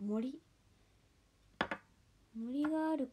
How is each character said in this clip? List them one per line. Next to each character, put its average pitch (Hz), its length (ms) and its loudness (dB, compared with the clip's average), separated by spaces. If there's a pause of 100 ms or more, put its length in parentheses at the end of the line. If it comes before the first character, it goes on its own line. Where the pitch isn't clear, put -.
森、 226 380 0 (1900)
森 247 280 -2
が 311 260 2
あ 320 80 2
る 262 160 0